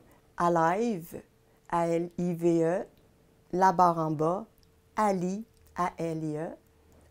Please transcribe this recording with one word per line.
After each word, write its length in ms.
Alive, 800
A 140
L 320
I 160
V 300
E, 220
la 180
barre 280
en 120
bas, 340
Ali, 480
A 220
L 260
I 140
E, 100